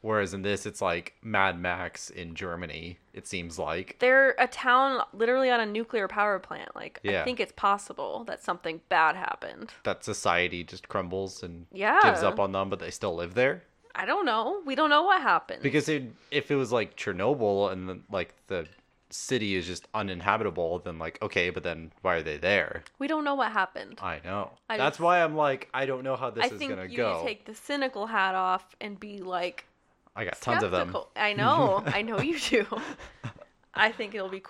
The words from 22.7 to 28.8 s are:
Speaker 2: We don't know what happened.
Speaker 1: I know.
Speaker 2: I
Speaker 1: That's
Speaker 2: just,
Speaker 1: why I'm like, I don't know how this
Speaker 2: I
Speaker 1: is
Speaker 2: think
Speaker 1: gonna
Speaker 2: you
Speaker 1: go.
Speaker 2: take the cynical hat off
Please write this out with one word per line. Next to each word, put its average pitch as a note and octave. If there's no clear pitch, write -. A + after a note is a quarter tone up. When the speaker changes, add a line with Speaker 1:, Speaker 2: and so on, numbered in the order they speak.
Speaker 2:
We C#4
don't D#4
know C#4+
what A3+
happened. -
Speaker 1:
I E2+
know. F#2+
Speaker 2:
I A2
Speaker 1:
That's C#3+
Speaker 2:
just, -
Speaker 1:
why E3+
I'm D#3
like, C#3+
I C3+
don't C3
know C3+
how B2
this A2+
Speaker 2:
I -
Speaker 1:
is A2
Speaker 2:
think C4+
Speaker 1:
gonna F#2
Speaker 2:
you -
Speaker 1:
go. G2
Speaker 2:
take G#3+
the A3
cynical C4
hat F#3+
off F#3